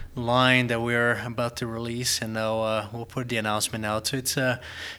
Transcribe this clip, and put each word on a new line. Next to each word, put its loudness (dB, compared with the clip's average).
line 6
that 2
we're 2
about -2
to -4
release, -2
and -4
I'll, 0
uh, 0
we'll -8
put -6
the 0
announcement -2
out. 0
So -2
it's, -2
uh, 2